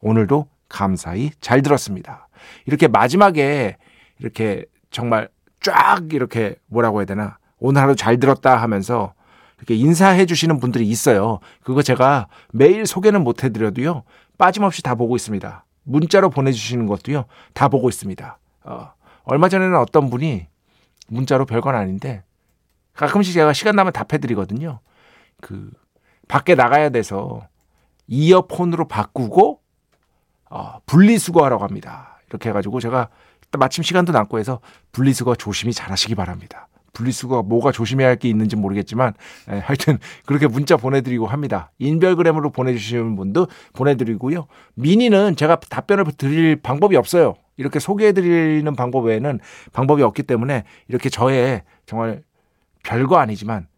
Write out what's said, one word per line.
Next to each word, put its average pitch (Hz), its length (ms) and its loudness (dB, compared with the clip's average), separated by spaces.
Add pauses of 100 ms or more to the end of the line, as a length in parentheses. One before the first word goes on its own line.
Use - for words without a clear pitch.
오늘도 113 460 2 (200)
감사히 98 720 -6
잘 131 220 2
들었습니다." 123 640 -4 (380)
이렇게 147 220 2
마지막에 139 880 2 (420)
이렇게 107 460 -6 (260)
정말 117 380 -2 (320)
쫙 175 520 0
이렇게 117 420 -4 (120)
뭐라고 113 320 0
해야 98 60 -2
되나? 101 320 -8 (220)
"오늘 139 220 2
하루 135 140 4
잘 123 240 0
들었다." 131 380 4
하면서 107 560 -2 (440)
이렇게 - 180 -4
인사해 175 500 4
주시는 165 360 0
분들이 120 260 0
있어요. 110 520 0 (240)
그거 131 200 0
제가 127 440 2 (260)
매일 180 340 4
소개는 196 380 2
못 117 180 -2
해드려도요, 120 600 -2 (340)
빠짐없이 190 440 2
다 127 140 -2
보고 117 220 -2
있습니다. 104 480 -10 (180)
문자로 165 460 2
보내주시는 123 560 -2
것도요, 113 400 -4 (280)
다 143 140 2
보고 127 220 2
있습니다. - 500 -12 (240)
어, - 300 -18 (320)
얼마 151 240 2
전에는 185 280 2
어떤 135 320 2
분이 123 380 -4 (640)
문자로 131 360 0
별건 139 300 -2
아닌데 101 480 -6 (680)
가끔씩 180 400 0
제가 156 180 4
시간 208 240 0
나면 190 160 2
답해드리거든요. 123 880 -6 (640)
그 101 280 -16 (600)
밖에 - 260 2
나가야 143 340 4
돼서 104 560 -6 (640)
이어폰으로 175 800 2
바꾸고, 131 720 0 (920)
어, - 340 -14
"분리수거하러 165 720 4
갑니다." - 600 -10 (120)
이렇게 110 200 -10
해가지고 101 300 -4
제가 117 300 -4 (480)
마침 139 260 -2
시간도 175 300 0
남고 113 260 0
해서 123 220 -6 (320)
"분리수거 123 420 0
조심히 107 380 -6
잘하시기 104 420 -6
바랍니다." 90 520 -10 (240)
분리수거 123 520 -4
뭐가 117 280 0
조심해야 127 380 0
할 123 80 4
게 - 100 -4
있는지 107 300 0
모르겠지만, 107 560 -2 (360)
에, 101 100 -6
하여튼 139 400 -2 (260)
그렇게 143 220 0
문자 139 280 0
보내드리고 123 520 -2
합니다. 113 500 -6
인별그램으로 160 720 2
보내주시는 117 640 -4
분도 98 320 0 (260)
보내드리고요. 127 760 -2 (260)
미니는 196 640 4
제가 160 240 2
답변을 - 420 -2 (140)
드릴 156 400 2
방법이 151 400 0
없어요. 131 380 2 (200)
이렇게 135 240 -4
소개해드리는 170 960 2
방법 123 300 -2
외에는 113 340 -2 (320)
방법이 143 320 2
없기 120 200 0
때문에 123 420 -2 (240)
이렇게 123 200 -4
저의 127 540 0 (220)
정말 113 380 -8 (600)
별거 131 340 0
아니지만 107 500 -4 (100)